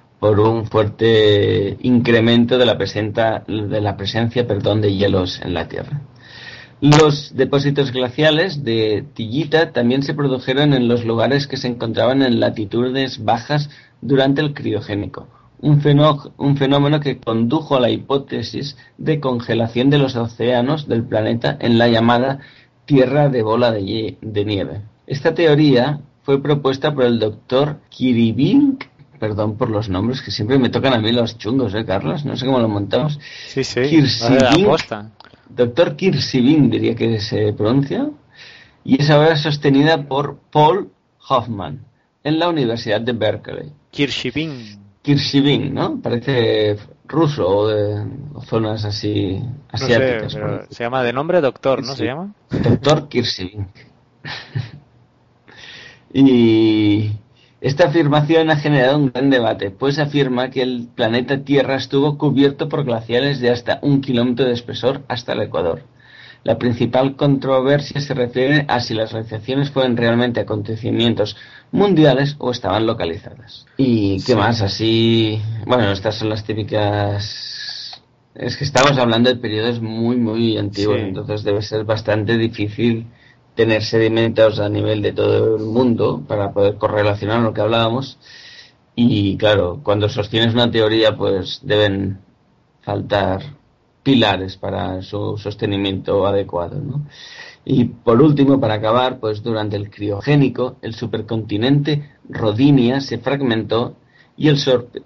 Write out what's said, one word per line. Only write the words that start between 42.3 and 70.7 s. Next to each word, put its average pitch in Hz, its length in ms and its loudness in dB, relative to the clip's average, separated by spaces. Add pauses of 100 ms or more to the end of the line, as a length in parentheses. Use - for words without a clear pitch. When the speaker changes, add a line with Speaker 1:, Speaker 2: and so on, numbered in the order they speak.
Speaker 1:
la 165 80 0
Universidad 117 540 -2
de 117 100 -2
Berkeley. 104 600 -4 (200)
Speaker 2:
Kirshiving. 127 880 -6 (220)
Speaker 1:
Kirshiving, 143 720 2
¿no? 294 280 -4
Parece 113 760 0 (280)
ruso 139 440 0
o 101 180 2
de, 104 340 -2 (320)
o - 100 -14
zonas 110 420 -4
así 101 540 -4 (340)
Speaker 2:
No - 40 -8
sé, 131 80 -4 (100)
Speaker 1:
asiáticas, 113 400 0
Speaker 2:
pero 107 120 -6 (100)
Speaker 1:
¿no? 98 120 -10
Speaker 2:
se - 160 -10
llama 127 180 -2
de 120 80 0
nombre 160 300 0
doctor, 135 420 0
¿no 127 80 -8
Speaker 1:
Sí. 139 60 -10
Speaker 2:
se - 80 -4
llama? 170 280 -8 (160)
Speaker 1:
Doctor 143 600 0
Kirshiving. 101 580 -6 (560)
<laughs> - 580 -12 (1300)
Y 110 960 4 (500)
esta 143 260 2
afirmación 151 640 2
ha 156 80 2
generado 147 400 2
un 139 140 2
gran 139 180 0
debate, 110 420 0
pues 143 280 -2
afirma 135 500 -2
que 131 120 -4
el 123 320 -4
planeta 123 500 -2
Tierra 135 320 0
estuvo 143 420 -2
cubierto 143 520 2
por 147 140 -4
glaciares 120 560 -2
de 120 100 0
hasta 120 320 -2
un 139 200 2
kilómetro 123 440 0
de 123 80 0
espesor 120 540 -4
hasta 123 260 -6
el 120 100 -4
Ecuador. 87 400 -4 (600)
La - 140 0
principal 123 580 0
controversia 139 840 0
se 143 140 -6
refiere 127 520 0
a 110 120 0
si 110 160 -6
las 110 180 -4
glaciaciones 113 560 -4
fueron 131 260 0
realmente 117 440 0
acontecimientos 110 1000 -2 (340)